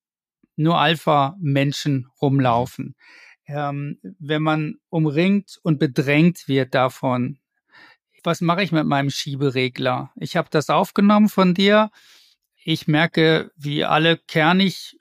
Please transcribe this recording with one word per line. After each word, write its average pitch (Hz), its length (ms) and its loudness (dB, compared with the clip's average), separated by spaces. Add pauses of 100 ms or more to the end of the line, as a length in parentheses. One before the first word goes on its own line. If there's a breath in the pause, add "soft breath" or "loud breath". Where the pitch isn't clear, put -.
(560)
nur 156 220 2
Alpha-Menschen 143 1300 0 (140)
rumlaufen? 131 760 0 (500 loud breath)
Ähm, 143 520 -8 (200)
wenn 151 240 -4
man 156 340 -2 (120)
umringt 170 720 0
und 156 160 0
bedrängt 147 720 0
wird 135 260 -2
davon, 131 640 -2 (840 soft breath)
was 165 160 -2
mache 170 220 0
ich 170 100 -4
mit 156 140 0
meinem 139 240 0
Schieberegler? 131 1080 -4
Ich 160 200 -8
hab 160 140 -4
das 156 200 -2
aufgenommen 202 580 2
von 185 260 2
dir. 208 360 2 (640 soft breath)
Ich - 320 -4
merke, 160 680 2
wie 147 280 -4
alle 160 320 2
kernig 175 840 -2